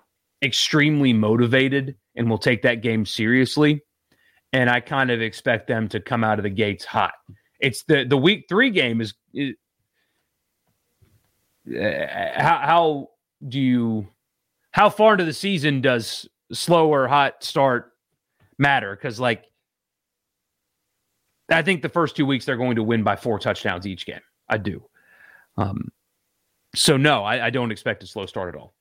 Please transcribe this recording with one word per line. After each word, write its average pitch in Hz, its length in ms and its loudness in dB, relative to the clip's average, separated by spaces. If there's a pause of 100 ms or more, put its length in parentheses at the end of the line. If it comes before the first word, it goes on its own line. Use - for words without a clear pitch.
(420)
extremely 143 720 2
motivated 131 840 2 (200)
and 117 140 -2
will 107 100 0
take 120 240 -2
that 117 180 2
game 110 240 0
seriously, 131 800 2 (680)
and 127 180 4
I 123 100 4
kind 131 320 -2
of 117 100 0
expect 113 460 -2
them 110 220 -2
to 107 100 -6
come 117 240 -2
out 107 160 0
of 98 40 -6
the 104 60 -2
gates 101 360 -4
hot. 104 280 -2 (460)
It's 131 240 -2
the, 139 220 2
the 139 120 2
week 165 320 2
three 233 220 2
game 120 300 0
is, 107 120 -6 (200)
is, 135 200 -6 (2250)
uh, 82 720 -4
how, 151 220 2
how 156 460 2 (380)
do 131 120 -4
you, 117 480 0 (640)
how 202 180 4
far 214 220 4
into 185 140 2
the 156 80 -4
season 151 480 0
does 123 460 -2 (260)
slow 165 380 4
or 135 180 2
hot 139 340 2
start 131 480 0 (680)
matter? 127 380 0
'Cause, 117 240 -10
like, 120 240 -2 (2000)
I 165 120 2
think 165 200 0
the 151 80 -4
first 165 260 -2
two 147 100 0
weeks 135 200 -2
they're 131 120 -2
going 123 200 0
to 113 60 0
win 113 200 0
by 101 140 0
four 113 200 -4
touchdowns 95 480 -4
each 95 200 -10
game. - 160 -16 (260)
I 110 100 -2
do. 95 240 -6 (760)
Um, - 340 -4 (840)
so - 220 2
no, 135 280 4
I, 117 240 -2
I - 20 -2
don't 120 220 -2
expect 104 320 -6
a 92 40 -18
slow 98 180 -10
start 90 300 -8
at 71 40 -14
all. - 220 -20